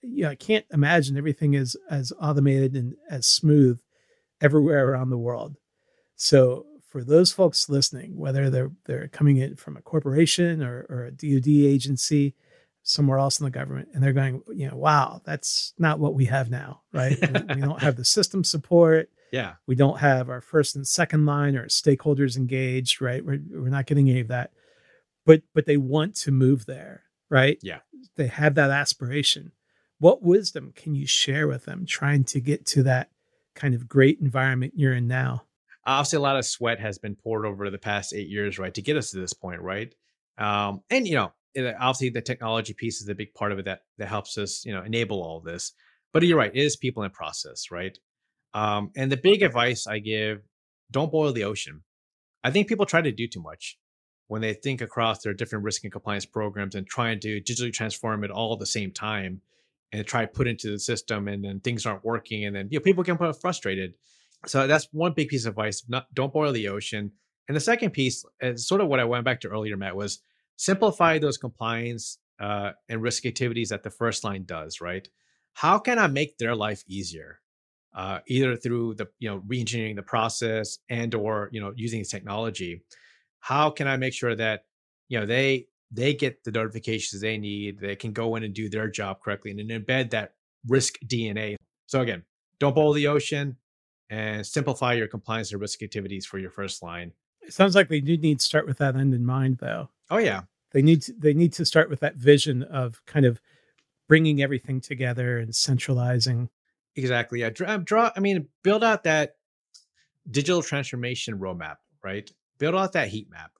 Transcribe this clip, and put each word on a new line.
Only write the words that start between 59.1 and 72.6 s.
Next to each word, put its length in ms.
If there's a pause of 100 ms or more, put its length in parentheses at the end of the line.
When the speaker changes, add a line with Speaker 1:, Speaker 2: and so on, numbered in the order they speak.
Speaker 2:
and 140
try 160
to 40
put 220
into 220
the 80
system, 500
and 160
then 160
things 260
aren't 180
working, 400
and 120
then, 140
you 80
know, 40
people 220
can 120
get 240
frustrated. 540 (520)
So 200
that's 240
one 220
big 160
piece 160
of 60
advice, 360
not, 260
don't 200
boil 200
the 160
ocean. 440 (340)
And 100
the 40
second 300
piece 340 (160)
is 260
sort 140
of 80
what 120
I 40
went 200
back 180
to 60
earlier, 280
Matt, 180
was 260 (360)
simplify 640
those 180
compliance, 840 (220)
uh, 320 (160)